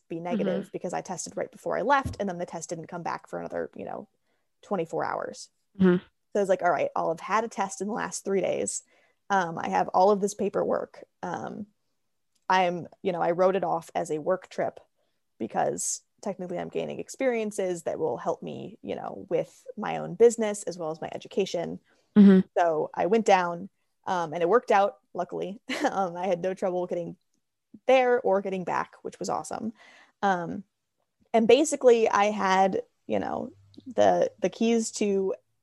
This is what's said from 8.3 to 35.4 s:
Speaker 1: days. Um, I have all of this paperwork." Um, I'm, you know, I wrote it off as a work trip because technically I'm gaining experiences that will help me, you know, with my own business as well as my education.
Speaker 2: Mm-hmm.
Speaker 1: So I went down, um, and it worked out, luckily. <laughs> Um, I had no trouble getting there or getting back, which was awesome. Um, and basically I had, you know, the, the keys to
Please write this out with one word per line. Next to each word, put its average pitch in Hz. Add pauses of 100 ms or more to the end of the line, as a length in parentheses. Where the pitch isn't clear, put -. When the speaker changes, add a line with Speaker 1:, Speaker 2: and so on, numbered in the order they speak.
Speaker 1:
days. - (460)
Um, 175
I -
have 185
all 190
of 196
this 202
paperwork." - (200)
Um, - (840)
I'm, 180 (140)
you 190
know, 170
I 170
wrote 185
it 185
off 170
as 175
a 156
work 180
trip - (600)
because - (200)
technically 180
I'm 165
gaining 165
experiences 208
that 73
will 135
help -
me, 156
you 196
know, -
with - (140)
my 170
own 156
business 220
as 185
well 160
as 165
my 147
education. 180 (380)
Speaker 2:
Mm-hmm. 196 (160)
Speaker 1:
So 160
I 175
went 214
down, 180 (360)
um, 170
and 175
it 165
worked 240
out, 202 (160)
luckily. 180 (100)
<laughs> - (220)
Um, 180
I 180
had 175
no 185
trouble 180
getting 175 (720)
there 247
or 190
getting 190
back, -
which -
was -
awesome. - (480)
Um, 185 (720)
and 233
basically 254
I 202
had, 190 (240)
you -
know, - (340)
the, 202
the 185
keys 226
to 196 (300)